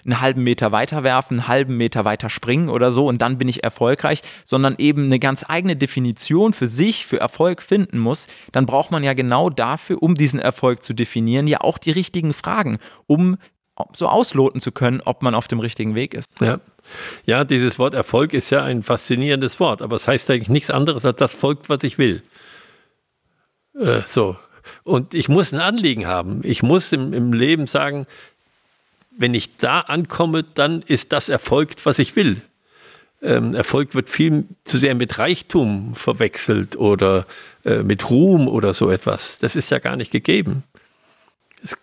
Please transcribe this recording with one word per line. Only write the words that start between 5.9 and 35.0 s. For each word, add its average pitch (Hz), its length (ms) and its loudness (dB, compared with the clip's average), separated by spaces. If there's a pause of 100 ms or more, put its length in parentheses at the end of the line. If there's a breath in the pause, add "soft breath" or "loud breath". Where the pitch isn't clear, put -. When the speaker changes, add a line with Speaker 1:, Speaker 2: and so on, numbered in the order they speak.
Speaker 1:
für 127 140 -2
sich, 151 400 -2
für - 120 -2
Erfolg - 440 0
finden - 340 0
muss, 117 300 -2 (240 loud breath)
dann 131 160 2
braucht 135 240 0
man 156 120 0
ja 135 100 0
genau 127 360 2
dafür, 135 540 -2
um 165 100 4
diesen 143 260 2
Erfolg 127 440 0
zu 117 100 -8
definieren, 117 540 0
ja 147 140 0
auch - 180 -2
die 160 120 -2
richtigen 165 400 -2
Fragen, 175 460 -4 (300 loud breath)
um 180 300 4 (560 soft breath)
so - 140 -2
ausloten 135 540 2
zu 123 100 -4
können, 127 320 0
ob - 200 -4
man 123 100 0
auf 113 140 -2
dem 117 120 -4
richtigen 110 360 -4
Weg 127 180 -4
ist. - 260 -12
Speaker 2:
Ja. 117 200 0 (640 loud breath)
Ja, 127 200 2
dieses 127 340 0
Wort 135 160 0
Erfolg 139 400 0
ist - 160 -2
ja 139 120 4
ein 127 200 -4
faszinierendes 131 760 -2
Wort, 143 220 0
aber 113 140 -4
es - 120 -4
heißt 127 220 0
eigentlich 117 200 0
nichts 143 200 2
anderes, 139 340 0
als 127 140 0
das 139 160 2
folgt, 143 340 -2
was 143 160 -2
ich - 140 -4
will. 113 240 2 (1500 soft breath)
Äh, 123 320 0
so. 98 320 0 (460 loud breath)
Und 131 300 0
ich 156 160 0
muss 160 240 4
ein 143 60 -4
Anliegen 165 480 0
haben. 90 360 -4
Ich - 200 0
muss 170 280 2
im, 135 220 -2
im 120 200 0
Leben 143 340 2
sagen, 143 400 -4 (1080 soft breath)
wenn 120 160 2
ich - 240 -4
da 139 240 0
ankomme, 160 640 -2
dann 156 380 -2
ist - 300 -2
das 143 180 -2
erfolgt, 139 560 0
was 147 140 2
ich - 160 0
will. 190 260 2 (800 soft breath)
Ähm, 117 340 0
Erfolg - 400 -2
wird 131 140 -2
viel 156 360 2 (200)
zu - 120 -2
sehr 131 180 2
mit 120 240 -4